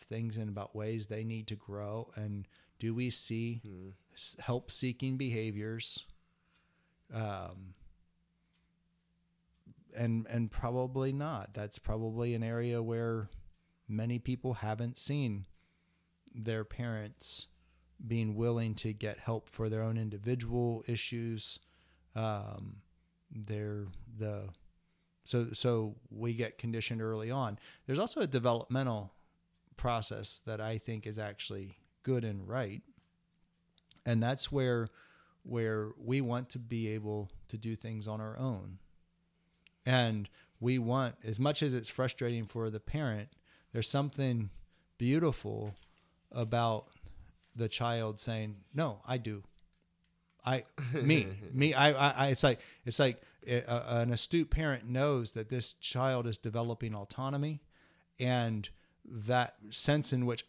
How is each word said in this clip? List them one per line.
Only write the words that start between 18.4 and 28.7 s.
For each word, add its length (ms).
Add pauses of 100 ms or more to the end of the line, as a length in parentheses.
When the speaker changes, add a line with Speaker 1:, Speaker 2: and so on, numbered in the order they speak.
Speaker 1:
to 180
get 260
help 300
for 180
their 140
own 160
individual 920
issues. 720 (560)
Um, 600 (520)
they're 580 (300)
the, 260 (840)
so, 260
so 460 (120)
we 240
get 240
conditioned 440
early 280
on. 300 (260)
There's 140
also 220
a 60
developmental 840 (640)